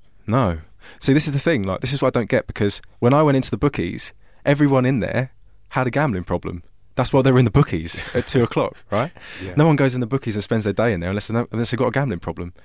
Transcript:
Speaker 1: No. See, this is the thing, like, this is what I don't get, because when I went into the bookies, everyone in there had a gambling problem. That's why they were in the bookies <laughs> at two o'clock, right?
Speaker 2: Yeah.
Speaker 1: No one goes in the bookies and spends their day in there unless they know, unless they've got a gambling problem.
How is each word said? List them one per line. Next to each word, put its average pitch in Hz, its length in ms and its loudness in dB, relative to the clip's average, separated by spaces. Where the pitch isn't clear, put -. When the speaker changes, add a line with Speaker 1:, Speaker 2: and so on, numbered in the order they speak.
Speaker 1:
No. 104 320 0
See, 135 140 2
this 151 140 2
is 143 60 -2
the 139 60 0
thing, 139 240 0
like, 95 180 -4
this 131 120 -4
is 143 80 -4
what 127 140 2
I 127 40 0
don't 107 100 -4
get, - 180 0
because - 340 -2
when 120 140 4
I 151 80 6
went 147 140 4
into 135 160 0
the 113 60 -2
bookies, - 560 -4
everyone 139 400 4
in 127 140 2
there 117 320 -2
had 127 180 -2
a 120 40 -4
gambling 127 320 0
problem. 87 400 -6
That's - 180 -2
why 139 80 4
they 135 100 4
were 123 80 6
in 127 60 6
the 104 60 0
bookies 85 560 0
<laughs> - 80 -12
at 123 120 -2
two - 160 2
o'clock, - 320 -2
right? 117 220 -2
Speaker 2:
Yeah. 92 120 -10
Speaker 1:
No 151 120 4
one 151 80 4
goes 135 180 2
in 127 80 -4
the 117 60 -4
bookies 120 280 -4
and 104 80 -2
spends 110 200 -2
their 104 100 0
day 113 200 0
in 87 60 -2
there 87 100 -4
unless 101 180 -4
they 110 80 -6
know, 117 160 -2
unless 113 200 -4
they've 117 60 -2
got 120 100 0
a 113 40 -2
gambling 127 280 -2
problem. 87 340 -10